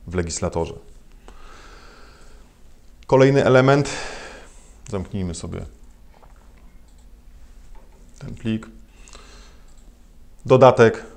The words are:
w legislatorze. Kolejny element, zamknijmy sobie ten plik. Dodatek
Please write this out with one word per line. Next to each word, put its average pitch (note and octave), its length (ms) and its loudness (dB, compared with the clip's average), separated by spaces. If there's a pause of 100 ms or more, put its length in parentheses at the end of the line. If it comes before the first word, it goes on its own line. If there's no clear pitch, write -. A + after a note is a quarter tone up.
w E2+ 80 -12
legislatorze. E2 580 -6 (2250)
Kolejny C3+ 380 4
element, C3 440 4 (1000)
zamknijmy F#2 460 -8
sobie F2+ 300 -12 (2500)
ten - 160 -16
plik. A2 320 -8 (1800)
Dodatek B2 580 6 (140)